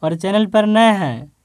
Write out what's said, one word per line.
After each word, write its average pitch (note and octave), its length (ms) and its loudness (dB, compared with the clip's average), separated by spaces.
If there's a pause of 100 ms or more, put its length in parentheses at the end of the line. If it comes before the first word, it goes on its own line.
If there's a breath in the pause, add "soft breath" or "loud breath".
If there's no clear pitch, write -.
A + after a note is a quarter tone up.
और E3 140 -2
चैनल G3+ 300 0
पर G#3+ 200 0
नए A3 280 4
हैं C#3 380 -6 (120)